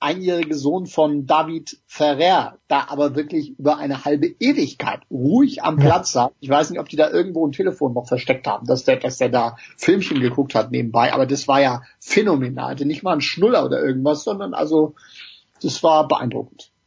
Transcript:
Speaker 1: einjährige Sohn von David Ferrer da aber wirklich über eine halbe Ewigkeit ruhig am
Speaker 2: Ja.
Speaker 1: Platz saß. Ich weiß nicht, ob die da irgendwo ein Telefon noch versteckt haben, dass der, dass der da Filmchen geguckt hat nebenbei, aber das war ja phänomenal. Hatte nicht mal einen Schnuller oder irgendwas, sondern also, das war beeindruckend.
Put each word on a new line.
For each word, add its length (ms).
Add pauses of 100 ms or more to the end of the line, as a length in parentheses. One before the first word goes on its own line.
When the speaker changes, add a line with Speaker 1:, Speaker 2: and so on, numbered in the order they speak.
Speaker 1:
einjährige 540
Sohn 320
von 400
David 600
Ferrer 720 (120)
da 200
aber 260
wirklich 440
über 200
eine 260
halbe 220
Ewigkeit 760 (100)
ruhig 520
am 160
Speaker 2:
Ja. 60
Speaker 1:
Platz 280
saß. 180 (100)
Ich 80
weiß 220
nicht, 100
ob 80
die 80
da 140
irgendwo 360
ein 60
Telefon 420
noch 140
versteckt 380
haben, 200
dass 180
der, 120
dass 220
der 100
da 280 (200)
Filmchen 440
geguckt 340
hat 160
nebenbei, 420
aber 140
das 220
war 120
ja 220 (180)
phänomenal. 720
Hatte 160
nicht 160
mal 100
einen 80
Schnuller 440
oder 180
irgendwas, 420
sondern 300
also, 400 (680)
das 200
war 260
beeindruckend. 640 (160)